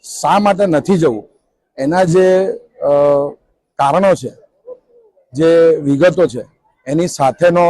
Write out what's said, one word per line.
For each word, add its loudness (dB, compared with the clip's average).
શા -2
માટે 0
નથી 0
જવું -2
એના 0
જે, 2
અ, -2
કારણો 0
છે, -8
જે 0
વિગતો 0
છે, -8
એની -4
સાથેનો 0